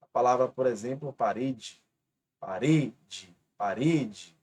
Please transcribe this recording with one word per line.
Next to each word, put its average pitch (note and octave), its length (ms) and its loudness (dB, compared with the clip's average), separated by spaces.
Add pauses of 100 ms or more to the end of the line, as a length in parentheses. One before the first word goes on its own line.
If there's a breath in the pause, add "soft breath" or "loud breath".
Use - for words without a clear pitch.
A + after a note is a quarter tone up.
A - 80 -20
palavra, B2+ 400 2
por B2+ 200 -2
exemplo, B2+ 440 -4
parede. A#2 680 -4 (580)
Parede. B2 960 -2 (220)
Parede. A2+ 840 0